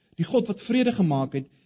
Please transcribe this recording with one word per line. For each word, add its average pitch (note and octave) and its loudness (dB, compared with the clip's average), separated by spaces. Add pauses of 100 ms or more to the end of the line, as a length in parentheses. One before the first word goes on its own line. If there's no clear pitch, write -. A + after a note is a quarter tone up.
(180)
Die E3+ 0
God A#3+ 2
wat - -8
vrede B3 2
gemaak C#3 0
het C3 -8 (160)